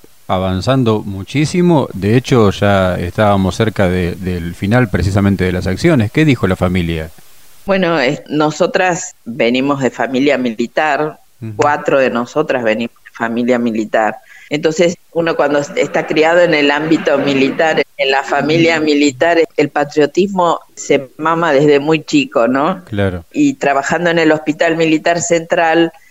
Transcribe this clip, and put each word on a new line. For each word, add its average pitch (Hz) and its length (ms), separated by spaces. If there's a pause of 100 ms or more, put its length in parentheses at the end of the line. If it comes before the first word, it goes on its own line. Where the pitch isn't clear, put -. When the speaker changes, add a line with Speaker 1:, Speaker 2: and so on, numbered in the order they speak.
(300)
Speaker 1:
avanzando 107 720
muchísimo? 147 880
De 98 240
hecho, 120 360
ya 95 440
estábamos 98 600
cerca 104 320
de, 90 260
del 87 400
final 113 340
precisamente 95 540
de 92 80
las 90 160
acciones. 110 460
¿Qué 156 100
dijo 131 240
la 92 80
familia? 85 540 (560)
Speaker 2:
Bueno, 175 340
eh, 139 300
nosotras 165 840 (100)
venimos 131 560
de 123 80
familia 131 480
militar, 139 840 (240)
Speaker 1:
Ujú. 110 140
Speaker 2:
Cuatro 147 420
de 127 100
nosotras 123 540
venimos 117 400
de - 80
familia 120 480
militar. 110 560 (340)
Entonces, 165 460 (180)
uno 165 220
cuando 147 240
está 165 480
criado 160 340
en 165 120
el 147 180
ámbito 151 460
militar, 139 640 (160)
en 135 140
la 139 120
familia 156 560
militar, 151 600 (180)
el 151 120
patriotismo 165 880 (160)
se 139 420
mama 165 360
desde 143 260
muy 151 240
chico, 131 440
¿no? 143 380
Speaker 1:
Claro. 95 460
Speaker 2:
Y 143 240
trabajando 147 540
en 165 100
el 160 120
Hospital 156 460
Militar 165 440
Central 165 720 (180)